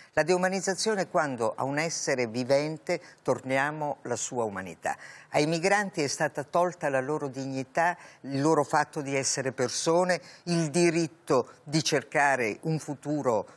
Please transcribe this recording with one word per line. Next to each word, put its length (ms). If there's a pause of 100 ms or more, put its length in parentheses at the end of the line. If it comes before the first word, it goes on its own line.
(120)
La 100
deumanizzazione 800
è 60
quando 480
a 80
un 140
essere 480
vivente 720 (220)
torniamo 800
la 140
sua 280
umanità. 520 (340)
Ai 160
migranti 560
è 60
stata 360
tolta 460
la 100
loro 280
dignità, 680 (260)
il 180
loro 240
fatto 360
di 160
essere 360
persone, 680 (240)
il 260
diritto 840 (100)
di 200
cercare 800
un 160
futuro 680 (100)